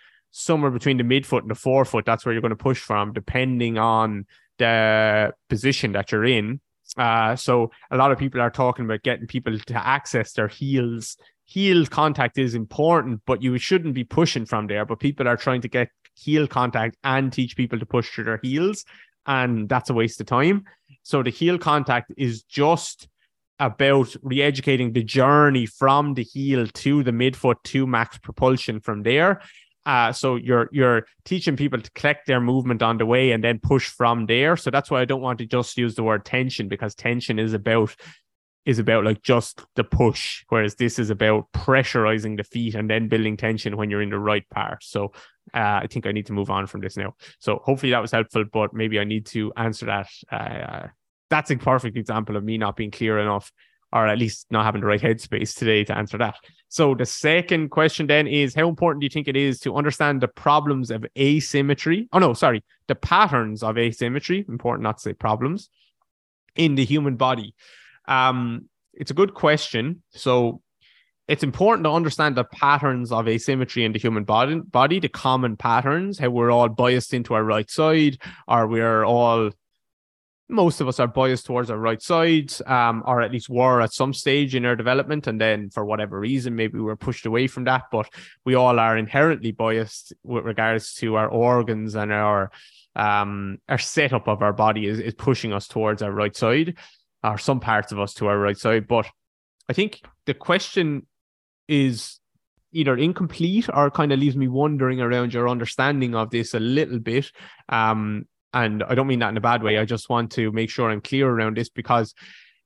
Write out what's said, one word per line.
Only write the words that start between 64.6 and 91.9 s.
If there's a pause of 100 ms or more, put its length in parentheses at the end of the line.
not
to
say
problems, (840)
in
the
human
body? (520)
Um, (240)
it's
a
good
question.
So (640)
it's
important
to
understand
the
patterns
of
asymmetry
in
the
human
body,
body,
the
common
patterns,
how
we're
all
biased
into
our
right
side, (300)
or
we're
all (960)
most
of
us
are
biased
towards
our
right
side, (140)
um,
or
at
least
were
at
some
stage
in
our
development.
And
then
for
whatever
reason,
maybe
we
were
pushed
away
from
that,
but (360)
we
all
are
inherently
biased (120)
with
regards
to
our
organs